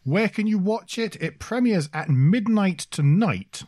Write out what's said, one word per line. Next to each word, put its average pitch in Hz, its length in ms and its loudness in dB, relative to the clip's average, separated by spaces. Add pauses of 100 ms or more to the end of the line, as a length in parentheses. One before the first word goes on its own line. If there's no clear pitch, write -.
Where 190 240 0
can 214 180 -4
you 214 120 0
watch 214 400 -4
it? 226 220 -6
It 160 200 -8
premieres 220 520 0
at 151 160 -6
midnight 190 840 2
tonight, 147 760 0